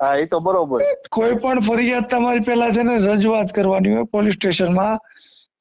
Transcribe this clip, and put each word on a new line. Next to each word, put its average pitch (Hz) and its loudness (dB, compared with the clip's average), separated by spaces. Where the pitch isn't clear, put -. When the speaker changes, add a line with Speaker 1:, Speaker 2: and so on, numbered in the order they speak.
Speaker 1:
હા, 139 0
એ 147 0
તો 165 -2
બરોબર. 160 0
Speaker 2:
કોઈ 226 0
પણ 262 0
ફરિયાદ 233 0
તમારી 240 0
પહેલા 233 0
છે 226 0
ને 240 0
રજૂઆત 208 0
કરવાની 190 2
હોય 233 0
પોલીસ 208 0
સ્ટેશનમાં. 190 0